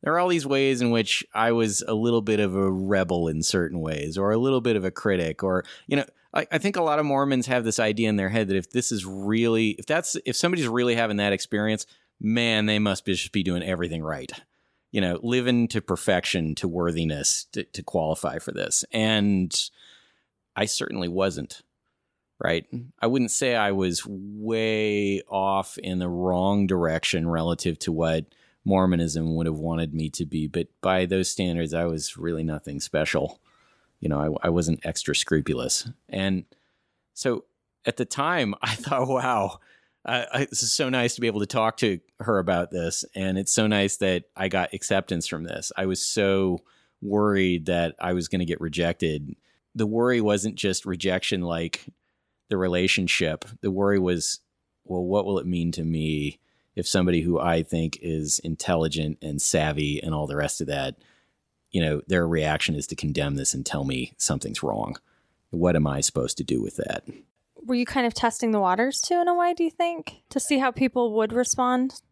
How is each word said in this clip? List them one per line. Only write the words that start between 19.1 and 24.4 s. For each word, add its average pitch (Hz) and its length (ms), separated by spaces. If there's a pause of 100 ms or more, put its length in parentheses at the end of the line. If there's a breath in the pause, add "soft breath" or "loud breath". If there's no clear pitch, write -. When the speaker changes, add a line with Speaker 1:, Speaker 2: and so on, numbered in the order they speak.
Speaker 1:
I 104 100
certainly 95 440
wasn't, 87 520 (800)
right? 85 240 (340)
I 117 80
wouldn't 120 240
say 127 240
I 104 160
was 92 340
way 104 1200